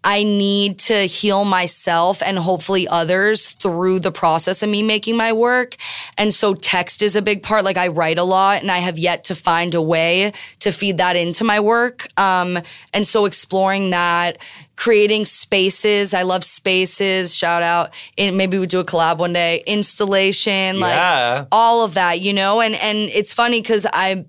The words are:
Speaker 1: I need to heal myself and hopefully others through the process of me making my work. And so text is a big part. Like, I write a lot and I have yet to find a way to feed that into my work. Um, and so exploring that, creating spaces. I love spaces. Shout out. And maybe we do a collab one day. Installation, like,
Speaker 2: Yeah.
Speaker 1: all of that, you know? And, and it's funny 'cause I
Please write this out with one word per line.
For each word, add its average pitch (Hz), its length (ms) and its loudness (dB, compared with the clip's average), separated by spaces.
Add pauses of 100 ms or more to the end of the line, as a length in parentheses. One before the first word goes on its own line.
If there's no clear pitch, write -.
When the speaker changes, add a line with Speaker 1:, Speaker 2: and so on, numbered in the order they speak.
Speaker 1:
I 202 200 2
need 202 560 0
to 202 260 2
heal 202 400 0
myself 180 800 0
and 190 140 -2
hopefully 185 480 -2
others 185 640 0
through 185 480 -2
the 180 120 -2
process 165 520 0
of 214 60 -2
me 208 120 0
making 220 340 0
my 226 160 0
work. 247 460 0 (400)
And 208 160 0
so 202 200 0
text - 480 -2
is 202 140 0
a 214 60 2
big 208 220 -2
part. 214 200 2
Like, 185 140 0
I 180 100 0
write 165 300 0
a 175 80 0
lot 190 360 2
and 190 100 -2
I 180 80 0
have 180 180 -4
yet 175 280 -2
to 180 100 -6
find 170 380 0
a 170 80 2
way 170 520 2 (260)
to 202 120 0
feed 196 260 -4
that 180 180 2
into 175 300 -2
my 208 160 2
work. 233 460 0 (100)
Um, 180 420 0 (340)
and 208 140 0
so 214 180 2
exploring 190 680 0
that, 175 460 0 (380)
creating 208 500 2
spaces. 202 880 0
I 185 100 0
love 185 200 -2
spaces. 185 920 -2
Shout 170 300 0
out. 170 300 0 (240)
And 196 200 0
maybe 190 200 0
we 185 100 -2
do 180 140 0
a 175 40 -4
collab 165 320 0
one 175 140 -2
day. 170 340 0
Installation, 196 1160 0
like, 175 160 2
Speaker 2:
Yeah. 139 560 2
Speaker 1:
all 226 300 4
of 185 100 -2
that, 175 260 0
you 196 140 -2
know? 196 260 2
And, 220 160 0
and 214 360 -2
it's 208 220 -2
funny 240 280 0
'cause 220 320 0
I 190 360 -2